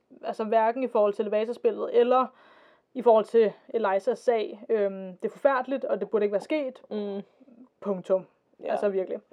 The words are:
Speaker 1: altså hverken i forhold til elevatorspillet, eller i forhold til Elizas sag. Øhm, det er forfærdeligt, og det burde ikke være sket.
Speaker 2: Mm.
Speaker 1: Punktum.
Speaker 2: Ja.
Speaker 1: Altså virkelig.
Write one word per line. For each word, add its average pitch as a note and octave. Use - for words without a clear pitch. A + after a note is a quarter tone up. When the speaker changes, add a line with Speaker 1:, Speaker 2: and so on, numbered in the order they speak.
Speaker 1:
altså G3+
hverken A3+
i A#3+
forhold G#3
til A3
elevatorspillet, G#3+
eller B3+
i B3
forhold A3
til G#3+
Elizas G#3+
sag. A3
Øhm, G3
det A3+
er A3
forfærdeligt, C4
og G#3
det G3+
burde G#3
ikke G3+
være G3
sket. C4+
Speaker 2:
Mm. G3+
Speaker 1:
Punktum. F#3
Speaker 2:
Ja. -
Speaker 1:
Altså -
virkelig. F#3+